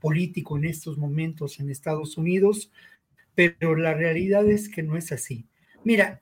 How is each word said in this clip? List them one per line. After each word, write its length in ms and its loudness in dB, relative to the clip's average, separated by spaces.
político 580 -2
en 80 -2
estos 320 -8
momentos 600 -4
en 120 -6
Estados 480 -6
Unidos, 520 2
pero 400 2
la 200 0
realidad 540 2
es 200 2
que 140 -8
no 140 -2
es 140 -8
así. 360 -8
Mira, 400 2